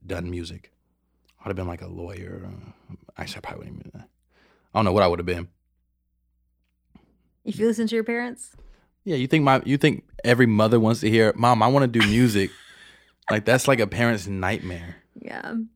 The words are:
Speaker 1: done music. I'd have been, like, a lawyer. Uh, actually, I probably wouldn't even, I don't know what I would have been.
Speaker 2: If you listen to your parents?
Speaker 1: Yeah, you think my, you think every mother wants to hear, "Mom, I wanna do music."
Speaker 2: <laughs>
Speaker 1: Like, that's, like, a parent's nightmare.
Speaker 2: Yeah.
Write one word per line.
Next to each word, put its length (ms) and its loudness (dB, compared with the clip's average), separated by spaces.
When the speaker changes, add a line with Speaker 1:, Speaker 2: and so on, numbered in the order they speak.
Speaker 1:
done 240 -8
music. 420 -12
I'd 40 -16
have 80 -8
been, 120 -8
like, 140 -10
a 60 -16
lawyer. 600 -14
Uh, 480 -20
actually, 200 -12
I 40 -18
probably 240 -14
wouldn't 220 -18
even, 140 -20
I 760 -16
don't 80 4
know 80 2
what 100 4
I 40 6
would 120 0
have 60 -8
been. 220 -6
Speaker 2:
If 160 -8
you 60 0
listen 220 0
to 80 -4
your 80 -2
parents? 520 -8
Speaker 1:
Yeah, 140 -4
you 100 -2
think 160 2
my, 220 4
you 120 0
think 280 0
every 220 6
mother 340 4
wants 220 2
to 80 0
hear, 260 4
"Mom, 280 2
I 40 6
wanna 200 4
do 120 0
music." 560 2
Speaker 2:
<laughs> 40 -20
Speaker 1:
Like, 140 -2
that's, 240 2
like, 100 4
a 80 0
parent's 400 -2
nightmare. 720 -6
Speaker 2:
Yeah. 380 -14